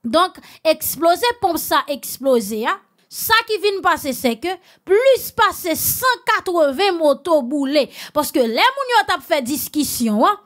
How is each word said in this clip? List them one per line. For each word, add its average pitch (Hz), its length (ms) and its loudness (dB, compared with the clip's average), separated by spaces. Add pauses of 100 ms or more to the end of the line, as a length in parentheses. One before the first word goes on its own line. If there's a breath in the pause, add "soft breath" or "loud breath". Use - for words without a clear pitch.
Donk, 339 340 0 (240 loud breath)
eksploze, 330 720 0
ponp 339 240 -2
sa 320 260 0
eksploze, 240 760 -2
a, 370 120 -2 (340)
sa - 340 0
ki 427 160 -2
vin 392 200 -2
pase? 302 320 -2
Sèke! 254 420 -4 (320 soft breath)
Plis 480 440 4
pase 370 440 0
san 494 500 -2
katreven 349 720 0
moto 302 440 2
boule, 277 460 -2 (260 loud breath)
paske - 280 0
lè 254 320 2
moun 508 220 -4
yo 415 100 4
t 392 80 -2
ap 277 120 -6
fè 302 180 0
diskisyon 247 840 -2
an 403 200 0